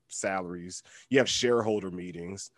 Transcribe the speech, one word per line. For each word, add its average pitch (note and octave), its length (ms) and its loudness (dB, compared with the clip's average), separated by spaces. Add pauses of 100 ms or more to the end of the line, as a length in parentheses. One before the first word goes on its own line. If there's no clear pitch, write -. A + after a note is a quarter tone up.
salaries. F2+ 760 -6 (260)
You C3 80 6
have B2+ 120 6
shareholder G#2+ 600 2
meetings, F2+ 680 -10